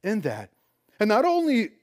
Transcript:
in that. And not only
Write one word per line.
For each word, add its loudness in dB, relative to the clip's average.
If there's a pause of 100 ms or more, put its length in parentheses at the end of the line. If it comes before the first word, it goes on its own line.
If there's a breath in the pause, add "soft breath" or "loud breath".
in -4
that. -8 (480 soft breath)
And 0
not 4
only 0 (120)